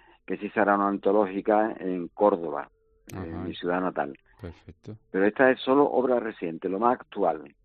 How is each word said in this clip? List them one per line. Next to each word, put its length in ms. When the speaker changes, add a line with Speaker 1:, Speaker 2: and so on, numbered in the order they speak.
Speaker 1:
que 140
sí 160
será 220
una 120
antológica 880
en 300
Córdoba, 640
en 220
Speaker 2:
Ajá. 100
Speaker 1:
mi 100
ciudad 280
natal. 360
Speaker 2:
Perfecto. 560
Speaker 1:
Pero 160
esta 240
es 100
solo 240
obra 340
reciente, 520
lo 80
más 200
actual. 560